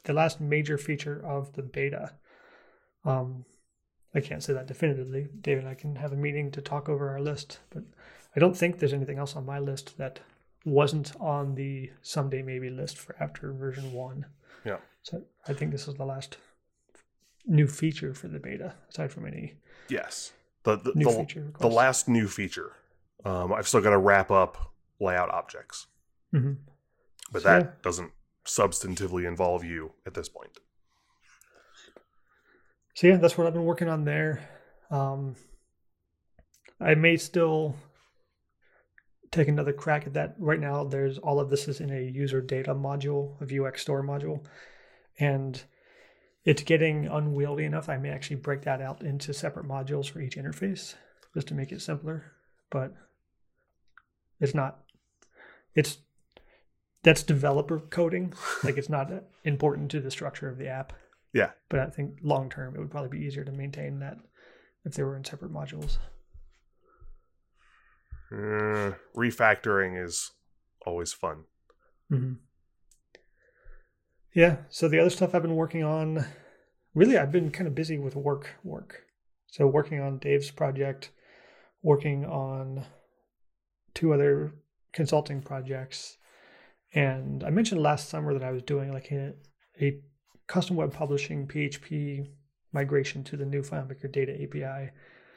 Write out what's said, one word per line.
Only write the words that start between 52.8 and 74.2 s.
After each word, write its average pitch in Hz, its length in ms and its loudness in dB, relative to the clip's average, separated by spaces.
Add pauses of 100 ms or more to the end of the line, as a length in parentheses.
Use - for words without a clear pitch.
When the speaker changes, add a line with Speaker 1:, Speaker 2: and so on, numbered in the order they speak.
Speaker 1:
it's 139 140 0
not, 135 260 -4 (920)
it's, - 240 0 (1040)
that's 156 200 8
developer 147 560 2
coding. 175 560 -2 (140)
Speaker 2:
<laughs> - 160 -4
Speaker 1:
Like, 139 120 0
it's 139 140 -4
not 139 200 -2 (340)
important 143 480 0
to 151 80 -2
the 131 100 -6
structure 135 380 -8
of 127 100 -10
the 135 100 -8
app. 131 240 -10 (400)
Speaker 2:
Yeah. 104 180 4 (180)
Speaker 1:
But 143 120 2
I 135 60 -2
think 143 360 -8
long 135 280 0
term, 135 240 -10
it 147 60 -8
would 147 100 -8
probably 139 300 -8
be 147 40 -6
easier 139 200 -8
to 139 80 -10
maintain 139 480 -8
that 139 180 -10 (680)
if 139 100 -8
they 143 100 -2
were 135 120 -6
in 135 80 -12
separate 151 280 -12
modules. 147 460 -2 (2250)
Speaker 2:
Uh, 107 640 -2 (220)
refactoring 101 840 2
is - 300 -6 (520)
always 87 280 -6
fun. 78 320 -8 (680)
Speaker 1:
Mm-hmm. 127 220 0 (2000)